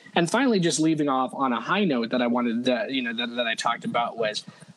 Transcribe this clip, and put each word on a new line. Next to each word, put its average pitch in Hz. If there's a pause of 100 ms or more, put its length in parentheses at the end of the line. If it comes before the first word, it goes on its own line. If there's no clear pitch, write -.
(140)
And 170
finally, 233
just 165
leaving 156
off 131
on 131
a 113
high 196
note 120
that 123
I 120
wanted 120
to, 123
you 135
know, 117
that, 120
that 120
I 113
talked -
about 117
was 107 (320)